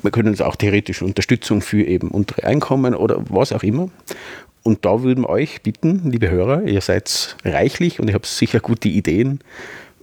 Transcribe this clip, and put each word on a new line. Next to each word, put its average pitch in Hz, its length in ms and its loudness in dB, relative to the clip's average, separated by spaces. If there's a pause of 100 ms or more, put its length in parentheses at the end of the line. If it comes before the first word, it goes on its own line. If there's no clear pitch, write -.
Wir 107 80 0
können 110 200 2
uns 101 100 0
auch - 160 0
theoretisch 101 460 0
Unterstützung 104 580 0
für 104 240 0
eben 90 240 0
untere - 360 -2
Einkommen 135 500 2
oder - 340 0
was 101 240 2
auch 107 100 -2
immer. 151 280 0 (720)
Und 113 220 2
da 107 180 4
würden 127 220 2
wir - 40 -4
euch 123 340 -2
bitten, 165 480 0
liebe 113 200 0
Hörer, 107 340 2
ihr 101 160 2
seid - 640 -2
reichlich 110 560 0
und 113 80 0
ihr 101 60 2
habt - 120 -2
sicher - 340 0
gute - 280 -2
Ideen, 101 520 2 (600)